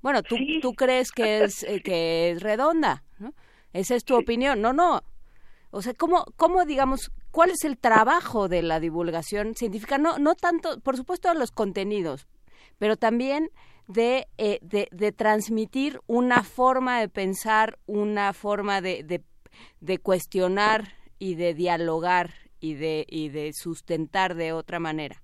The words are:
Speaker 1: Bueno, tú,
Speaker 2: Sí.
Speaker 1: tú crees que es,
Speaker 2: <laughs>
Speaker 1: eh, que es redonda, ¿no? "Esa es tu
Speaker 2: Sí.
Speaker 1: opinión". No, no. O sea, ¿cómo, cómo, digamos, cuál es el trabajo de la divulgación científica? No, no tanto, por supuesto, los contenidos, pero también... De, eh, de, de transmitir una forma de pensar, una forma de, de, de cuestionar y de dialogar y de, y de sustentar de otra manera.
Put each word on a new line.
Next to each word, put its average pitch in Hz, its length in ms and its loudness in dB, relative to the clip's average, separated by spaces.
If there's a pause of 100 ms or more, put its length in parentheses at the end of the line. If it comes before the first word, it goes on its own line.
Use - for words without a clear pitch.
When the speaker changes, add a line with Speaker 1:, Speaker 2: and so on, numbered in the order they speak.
Speaker 1:
Bueno, 247 220 2
tú, 233 140 -4
Speaker 2:
Sí. 302 220 -2
Speaker 1:
tú 254 140 -2
crees 254 380 2
que 214 320 2
es, 202 200 -2
Speaker 2:
<laughs> - 60 -8
Speaker 1:
eh, 196 140 -4
que 165 480 0
es 170 100 -6
redonda, 226 640 0 (160)
¿no? 226 140 -12 (380)
"Esa 196 220 -2
es 240 100 0
tu 262 140 2
Speaker 2:
Sí. 226 60 4
Speaker 1:
opinión". 240 360 0
No, 226 140 2
no. 330 300 2 (680)
O 196 140 -8
sea, 247 100 -6
¿cómo, 330 320 2 (100)
cómo, 359 300 4
digamos, 269 460 0 (180)
cuál 339 220 4
es 339 120 -4
el 285 140 -2
trabajo 220 720 4
de 175 140 2
la 160 160 0
divulgación 170 760 -4
científica? 220 460 -2
No, 320 180 2
no 294 160 4
tanto, 339 480 -2
por 269 160 -2
supuesto, 349 380 -2
los 254 160 -2
contenidos, 196 760 -4 (520)
pero 214 180 2
también... 262 540 0 (360)
De, 233 380 0 (140)
eh, 208 240 0
de, 202 280 -2
de 208 200 0
transmitir 220 960 0
una 247 360 4
forma 254 560 2
de 214 80 0
pensar, 214 800 0
una 208 480 -2
forma 202 480 -2
de, 175 220 -6
de, 170 180 -6 (580)
de 180 200 -4
cuestionar 196 840 0 (340)
y 185 160 -4
de 170 180 0
dialogar 170 800 0 (280)
y 156 140 -6
de, 156 340 -4
y 156 220 -8
de 151 240 -8
sustentar 170 800 -4
de 165 200 -4
otra 170 260 -6
manera. 156 440 -6